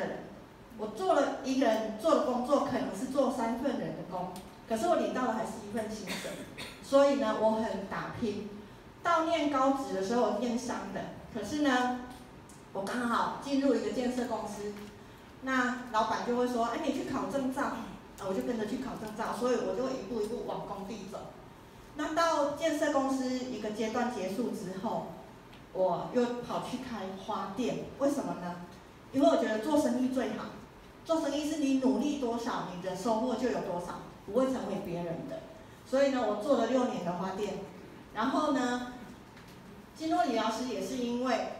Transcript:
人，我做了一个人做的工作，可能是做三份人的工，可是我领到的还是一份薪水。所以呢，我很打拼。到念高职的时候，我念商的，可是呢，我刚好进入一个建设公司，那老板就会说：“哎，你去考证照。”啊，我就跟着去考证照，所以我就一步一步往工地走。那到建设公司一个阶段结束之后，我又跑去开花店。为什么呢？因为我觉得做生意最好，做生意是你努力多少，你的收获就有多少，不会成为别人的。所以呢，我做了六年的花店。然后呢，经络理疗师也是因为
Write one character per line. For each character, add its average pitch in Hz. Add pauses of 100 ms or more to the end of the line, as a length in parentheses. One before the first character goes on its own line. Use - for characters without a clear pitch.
人， - (600)
我 214
做 349
了 269
一 254
个 269
人 220
做 320
的 240
工 240
作， 277
可 247
能 -
是 226
做 254
三 233
份 254
人 160
的 -
工， 180 (380)
可 226
是 220
我 349
领 -
到 254
的 220
还 220
是 - (180)
一 -
份 214
薪 202
水。 - (520)
所 277
以 269
呢， 220
我 220
很 208
打 160
拼。 202 (540)
到 330
念 311
高 269
职 202
的 190
时 220
候， 247
我 214
念 233
商 226 (180)
的， 190 (340)
可 214
是 302
呢， 247 (720)
我 190
刚 233
好 -
进 269
入 269
一 214
个 208
建 240
设 247
公 214
司， 208 (680)
那 254 (120)
老 220
板 -
就 240
会 247
说 233
：“哎， -
你 277
去 262
考 -
证 262
照。” 277 (560)
啊， 202
我 185
就 214
跟 247
着 214
去 240
考 214
证 214
照， -
所 247
以 233
我 185
就 254
一 -
步 226
一 208
步 208
往 -
工 196
地 214 (120)
走。 175 (800)
那 311
到 311
建 311
设 302
公 269
司 254
一 247
个 214
阶 220
段 240
结 185
束 233
之 190
后， 196 (640)
我 175
又 240 (240)
跑 -
去 -
开 226 (260)
花 202
店。 226 (180)
为 285
什 254
么 170
呢？ 175 (500)
因 269
为 330
我 294
觉 233
得 220
做 294
生 254
意 254
最 226
好， - (580)
做 320
生 277
意 294
是 320
你 269
努 226
力 294
多 233
少， 202
你 -
的 185
收 220
获 247
就 247
有 208
多 180
少， - (260)
不 196
会 262
成 262 (140)
为 180
别 170
人 170
的。 - (480)
所 269
以 277
呢， 247
我 208
做 277
了 226
六 247
年 185
的 175
花 185
店。 196 (540)
然 226
后 302
呢， 247 (1040)
经 320
络 339
理 254
疗 226
师 254
也 202
是 262
因 240
为 240